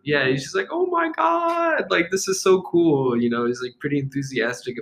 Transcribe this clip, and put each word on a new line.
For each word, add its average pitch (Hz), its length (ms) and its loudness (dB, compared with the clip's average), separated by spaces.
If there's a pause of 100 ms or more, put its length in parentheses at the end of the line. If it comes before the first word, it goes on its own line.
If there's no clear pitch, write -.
Yeah, 143 240 0
he's 135 160 2
just - 100 -14
like, 381 160 -2
Oh 339 160 -2
my 339 300 0
God, 339 720 0
like, 175 200 0
this 190 180 -4
is 190 140 -2
so 190 200 4
cool, 139 580 2
you 120 100 2
know, 120 160 0
he's, 123 160 0
like, 123 180 -10
pretty 143 180 -2
enthusiastic 135 840 -4